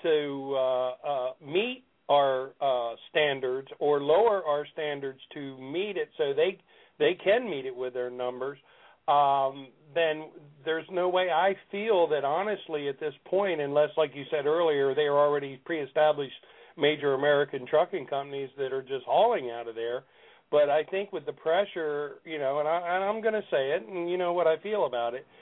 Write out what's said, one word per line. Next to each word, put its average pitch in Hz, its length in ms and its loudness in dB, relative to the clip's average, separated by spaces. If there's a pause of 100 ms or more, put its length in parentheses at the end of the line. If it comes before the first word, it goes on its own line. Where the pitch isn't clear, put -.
to, 143 520 0
uh, 127 360 0
uh, 131 400 -4 (120)
meet 208 420 -4 (260)
our, 135 400 2 (100)
uh, 123 360 0 (120)
standards 135 600 0 (100)
or 147 240 2
lower 185 420 4
our 147 300 -2
standards 143 460 -6 (120)
to 139 240 -12
meet 165 400 -6
it 156 220 -4
so 139 160 0
they, 180 240 0 (400)
they 156 160 4
can 220 340 2
meet 143 160 -6
it 131 100 -8
with 127 200 -6
their 123 160 -4
numbers, 123 480 -6 (500)
um, 139 600 2 (260)
then 156 340 0 (380)
there's 160 240 -2
no 180 180 0
way 185 220 0
I 185 260 2 (140)
feel 196 380 2
that 147 160 0
honestly 160 640 -4
at 139 120 -6
this 151 140 -6 (100)
point, 180 380 0
unless, 143 340 4
like 156 180 2
you 139 160 -10
said 147 140 -2
earlier, 147 500 2
they 151 120 2
are 143 120 4
already 143 460 2
pre-established 151 800 0 (320)
major 143 380 2
American 143 520 2
trucking 156 400 0
companies 139 520 -6
that 131 160 -4
are 135 80 -4
just 127 240 -8
hauling 160 440 2
out 117 160 -10
of 113 80 -10
there. 117 300 -6 (460)
But 147 200 4
I 151 140 4
think 196 280 -6
with 151 140 -8
the 147 60 -6
pressure, 151 920 -2
you 160 140 -8
know, 143 220 -2
and, 147 80 -2
I, 175 280 0
and 190 80 -2
I'm 214 180 -2
gonna 214 280 0
say 139 220 0
it, 190 140 -2
and 175 240 -6
you 180 60 0
know 175 160 0
what 175 140 2
I 160 120 4
feel 202 280 -2
about 117 260 -4
it, 127 140 -10 (160)